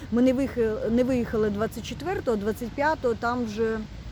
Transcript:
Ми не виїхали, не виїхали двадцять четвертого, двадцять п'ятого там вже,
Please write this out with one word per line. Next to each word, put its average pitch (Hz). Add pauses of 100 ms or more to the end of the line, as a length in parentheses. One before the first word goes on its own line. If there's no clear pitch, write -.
(120)
Ми 233
не 262
виїхали, 226
не 240
виїхали 233
двадцять 208
четвертого, 285
двадцять 208
п'ятого 277
там 240
вже, 220 (340)